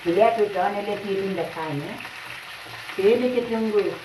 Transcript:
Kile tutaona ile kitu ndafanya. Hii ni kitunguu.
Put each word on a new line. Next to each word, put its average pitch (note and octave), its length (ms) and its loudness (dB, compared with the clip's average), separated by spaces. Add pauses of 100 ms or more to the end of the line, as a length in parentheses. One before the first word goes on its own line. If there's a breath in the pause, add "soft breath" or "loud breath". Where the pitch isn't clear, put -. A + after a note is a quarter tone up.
Kile G3 280 6
tutaona G3+ 500 0
ile G#3 160 -4
kitu G3 240 -2
ndafanya. E3 680 -4 (1040)
Hii G3+ 180 6
ni B3 200 2
kitunguu. A3 580 2 (120)